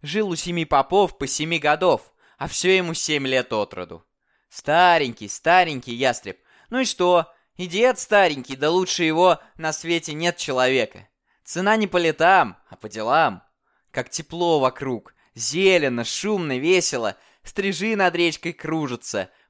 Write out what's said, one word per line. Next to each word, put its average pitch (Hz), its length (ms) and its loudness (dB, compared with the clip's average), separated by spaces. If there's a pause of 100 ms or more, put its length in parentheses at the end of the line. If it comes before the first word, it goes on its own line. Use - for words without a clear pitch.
жил 190 280 -4
у 170 80 -6
семи 175 260 -4
попов 180 540 2
по 139 100 -6
семи 160 320 -4
годов, 151 540 0 (240)
а 143 100 -8
всё - 220 -2
ему 180 240 2
семь 147 340 -4
лет 131 240 -2
от 107 220 -2
роду. 85 320 -14 (420)
Старенький, 156 800 2
старенький 160 640 0
ястреб. 120 460 -4 (300)
Ну 240 100 -4
и 262 60 0
что? 180 460 0 (240)
И 180 120 -10
дед 220 320 0
старенький, 151 560 0
да 143 140 0
лучше 180 340 0
его 160 360 4 (180)
на 156 160 -6
свете 165 400 -6
нет 170 240 -4
человека. 127 720 0 (340)
Цена 196 320 0
не 214 120 0
по 180 100 0
летам, 165 580 2 (140)
а - 80 -20
по 110 100 -14
делам. 110 560 -2 (480)
Как 127 180 -6
тепло 165 520 -2
вокруг, 127 520 -4 (220)
зелено, 143 720 2
шумно, 180 520 -4
весело. 139 600 0 (260)
Стрижи 196 520 -4
над 180 200 2
речкой 170 380 -2
кружатся, 127 760 -6 (200)